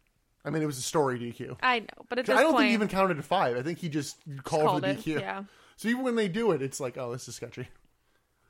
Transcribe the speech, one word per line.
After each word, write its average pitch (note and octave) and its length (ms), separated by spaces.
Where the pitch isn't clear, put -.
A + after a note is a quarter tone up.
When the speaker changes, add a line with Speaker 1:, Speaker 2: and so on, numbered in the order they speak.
Speaker 1:
I C#3+ 60
mean, D#3 120
it D3+ 40
was C#3+ 120
a B2 40
story C3 360
D A#2+ 140
Q. C3 300
Speaker 2:
I B3 180
know, - 60
but A#3+ 100
at B3 80
Speaker 1:
'Cause C4 80
Speaker 2:
this C4 60
Speaker 1:
I - 20
don't D#4+ 100
Speaker 2:
point B3 100
Speaker 1:
think - 60
he A#3 60
even G#3 140
counted F#3+ 280
to C#3 60
five. D3 340
I B2 60
think D#3+ 160
he F3 100
just C#3+ 300
called D#3 220
Speaker 2:
Called F3+ 160
Speaker 1:
the F#3+ 80
Speaker 2:
it, C#4+ 60
Speaker 1:
D A3 60
Q. D#3 180
Speaker 2:
yeah. G3 240
Speaker 1:
So - 120
even B3 140
when B3 140
they G#3+ 120
do G#3 240
it, C#3 100
it's C3+ 180
like, B2+ 180
"Oh, B2 140
this B2+ 160
is A#2+ 80
sketchy." B2 320